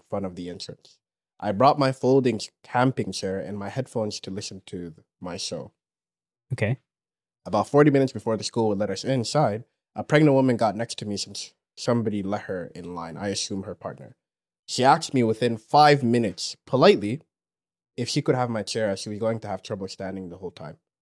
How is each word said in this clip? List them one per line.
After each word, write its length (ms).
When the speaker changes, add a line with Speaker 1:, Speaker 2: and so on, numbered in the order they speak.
Speaker 1:
front 160
of 120
the 120
entrance. 500
I 120
brought 260
my 140
folding 440
s-, 120
camping 480
chair 260
and 200
my 100
headphones 520
to 100
listen 360
to 240
th-, 40
my 160
show. 360
Speaker 2:
Okay. 260
Speaker 1:
About 240
forty 220
minutes 220
before 240
the 80
school 240
would 100
let 120
us 140
inside, 600
a 100
pregnant 300
woman 220
got 200
next 220
to 80
me 100
since 380
somebody 460
let 200
her 320
in 200
line, 220
I 120
assume 340
her 120
partner. 420
She 180
asked 300
me 80
within 340
five 460
minutes, 540
politely, 540
if 120
she 120
could 140
have 160
my 140
chair 260
as 100
she 80
was 120
going 200
to 80
have 140
trouble 260
standing 400
the 100
whole 120
time. 280